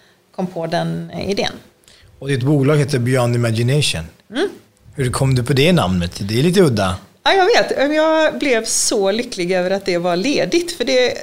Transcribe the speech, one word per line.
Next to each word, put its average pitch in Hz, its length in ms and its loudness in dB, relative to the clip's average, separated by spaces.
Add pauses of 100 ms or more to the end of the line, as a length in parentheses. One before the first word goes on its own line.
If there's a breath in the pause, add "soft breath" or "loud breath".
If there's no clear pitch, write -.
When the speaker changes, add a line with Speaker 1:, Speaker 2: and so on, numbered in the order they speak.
(340 loud breath)
Speaker 1:
kom 185 120 -4
på 170 200 -8
den, 165 480 -4
eh, 175 160 -6
idén. 196 220 -4 (680 soft breath)
Speaker 2:
Och 139 100 -10
ditt 135 140 0
bolag 143 340 4
heter 143 220 0
Beyond 120 380 2
Imagination. 120 680 0 (280)
Speaker 1:
Mm. 294 180 -2 (460)
Speaker 2:
Hur 127 180 -2
kom 135 220 0
du 123 100 0
på 147 80 -2
det 143 200 4
namnet? 92 400 0 (160)
Det 110 100 -2
är 131 40 2
lite 180 180 2
udda. 104 360 2 (260)
Speaker 1:
Ja, 302 100 2
jag 381 140 4
vet. 302 480 2
Jag 311 440 2
blev 240 260 0
så 196 460 0
lycklig 208 420 -4
över 180 180 0
att 190 140 -2
det 175 140 0
var 175 180 0
ledigt. 247 600 0
För - 80 -2
det, 254 380 2